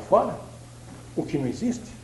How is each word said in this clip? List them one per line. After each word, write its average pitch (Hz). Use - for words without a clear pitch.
fora -
o 156
que -
não 135
existe? -